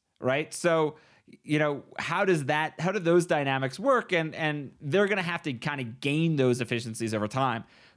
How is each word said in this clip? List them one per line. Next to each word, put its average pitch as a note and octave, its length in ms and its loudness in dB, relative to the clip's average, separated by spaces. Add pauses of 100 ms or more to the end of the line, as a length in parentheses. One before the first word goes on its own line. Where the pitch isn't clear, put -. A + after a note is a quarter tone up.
(200)
right? C#3+ 340 -2
So, D#3+ 400 2 (480)
you D3+ 160 0
know, D3 240 0 (160)
how F3+ 260 -2
does F3 200 2
that, D3+ 360 -2
how F3+ 120 0
do G#3 80 -4
those E3+ 260 4
dynamics C3+ 540 0
work? B3 320 2
And, D#3+ 240 0
and D3+ 340 -4 (100)
they're F3+ 280 2
gonna G3 140 0
have F3 200 -4
to D3 100 -4
kinda C3+ 300 -6
gain D3 540 0
those B2+ 240 4
efficiencies A2+ 520 -4
over G#2+ 140 0
time, B2 380 -2 (320)